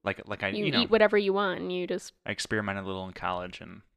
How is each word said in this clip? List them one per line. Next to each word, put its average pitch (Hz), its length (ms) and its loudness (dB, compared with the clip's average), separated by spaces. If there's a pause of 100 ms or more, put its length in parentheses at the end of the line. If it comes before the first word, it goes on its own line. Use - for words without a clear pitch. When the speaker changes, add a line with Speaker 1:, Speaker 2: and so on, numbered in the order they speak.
Speaker 1:
Like, 98 200 -2
like 101 160 -6
I, 98 80 0
Speaker 2:
You 208 180 0
Speaker 1:
you 156 40 2
know, 240 120 4
Speaker 2:
eat - 60 -2
whatever 214 280 6
you 196 160 4
want, 196 260 0
and 180 160 -6
you 180 100 -2
just 170 280 -6 (120)
Speaker 1:
I 107 60 -4
experimented 101 540 -2
a - 20 -4
little 95 200 -4
in 90 40 -10
college 90 480 -4
and 82 220 -14 (160)